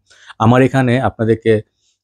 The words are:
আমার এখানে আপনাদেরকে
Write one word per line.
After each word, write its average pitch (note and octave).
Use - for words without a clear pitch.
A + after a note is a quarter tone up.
আমার A#2+
এখানে B2+
আপনাদেরকে A2